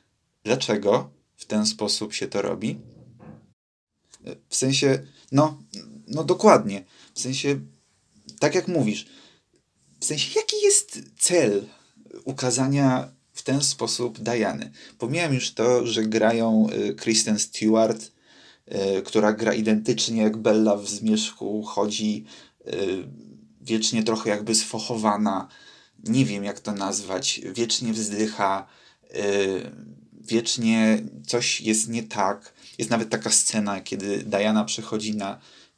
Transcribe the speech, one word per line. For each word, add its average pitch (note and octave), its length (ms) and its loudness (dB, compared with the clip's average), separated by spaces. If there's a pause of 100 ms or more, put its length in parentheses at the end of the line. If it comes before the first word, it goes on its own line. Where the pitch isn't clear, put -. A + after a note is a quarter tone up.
(440)
dlaczego G#2+ 760 0 (200)
w - 80 -20
ten G#2+ 200 0
sposób - 480 -4
się - 140 -6
to G2+ 140 -2
robi. F#2 380 -4 (1500)
Y, - 80 -12 (140)
w - 60 -8
sensie, C3+ 480 2 (280)
no, D3 300 2 (460)
no D#3 160 -6
dokładnie, C#3+ 600 4 (280)
w - 60 -12
sensie, C#3 400 -2 (800)
tak D#3 160 2
jak F3+ 120 0
mówisz, C3+ 400 0 (920)
w - 60 -8
sensie, - 340 -2
jaki G#4+ 240 -4
jest - 360 2 (200)
cel G#2+ 480 4 (560)
ukazania C3 880 0 (220)
w - 100 -16
ten C#3 200 0
sposób A2+ 560 -4
Diany? G#2+ 520 -2 (260)
Pomijam D3 360 -2
już B2 200 -2
to, A#2+ 340 2
że A2 160 -2
grają, A2 680 4
y, G#2 260 -2
Kristen A2 440 0
Stewart, A2 720 2 (840)
y, G2 40 -2
która G#2+ 320 2
gra A2 200 0
identycznie A2 680 0
jak G#2+ 160 2
Bella G#2+ 400 4
w G2+ 120 -8
Zmierzchu, G#2+ 760 -2
chodzi, G#2+ 600 -2 (420)
y, F#2 400 -4 (540)
wiecznie A2+ 420 0
trochę A2 260 0
jakby G#2+ 260 -2
sfochowana, G#2+ 920 -2 (560)
nie B2+ 220 2
wiem, G2+ 180 -6
jak G2+ 160 -8
to - 120 -8
nazwać, G2 720 -4 (140)
wiecznie A#2 380 -2
wzdycha, G#2 760 -2 (360)
y, G2 680 -2 (500)
wiecznie A2+ 840 2 (240)
coś - 340 0
jest A2 280 0
nie A2+ 140 -6
tak. G#2 500 -4 (240)
Jest A2+ 140 -2
nawet A2+ 180 0
taka A2 200 -2
scena, G2+ 520 0
kiedy G2 360 -4
Diana G#2+ 480 2
przychodzi A2 500 -6
na, G2 240 -6 (380)